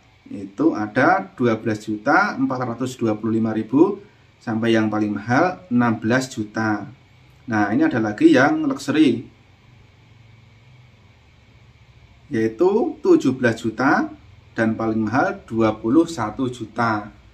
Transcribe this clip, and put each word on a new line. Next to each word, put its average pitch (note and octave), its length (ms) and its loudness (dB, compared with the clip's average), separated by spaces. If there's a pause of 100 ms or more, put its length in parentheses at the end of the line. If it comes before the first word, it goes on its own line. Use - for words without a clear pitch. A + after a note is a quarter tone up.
(260)
itu G#2 480 -2
ada D3+ 640 0
dua A2+ 240 0
belas A2 240 -4
juta D#3 480 0
empat B2+ 400 -4
ratus B2+ 240 -8
dua A2 160 0
puluh A2 240 -2
lima A2 160 0
ribu C#3 480 2 (400)
sampai A2+ 320 0
yang G#2+ 160 2
paling G#2 240 -2
mahal B2+ 560 0
enam A#2+ 320 2
belas B2 240 0
juta. G#2+ 640 -6 (560)
Nah, G#2 240 0
ini D3 160 2
ada A#2+ 160 0
lagi C#3+ 320 2
yang D3+ 320 2
luxury, C3+ 600 0 (3000)
yaitu A#2 400 0 (320)
tujuh D#3 360 4
belas A2+ 240 0
juta D#3+ 480 0 (440)
dan A2 200 2
paling A2 320 -2
mahal A#2 400 -2
dua A2 320 0
puluh D3 320 2
satu A#2 400 -4
juta. A2 600 -4 (240)